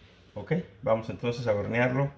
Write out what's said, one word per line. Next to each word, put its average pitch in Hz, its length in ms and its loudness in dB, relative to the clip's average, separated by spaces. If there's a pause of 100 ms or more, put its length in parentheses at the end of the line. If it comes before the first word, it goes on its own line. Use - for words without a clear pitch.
(340)
Ok, 101 200 -4 (280)
vamos 110 280 2
entonces 120 360 -4
a 110 80 4
hornearlo 123 640 0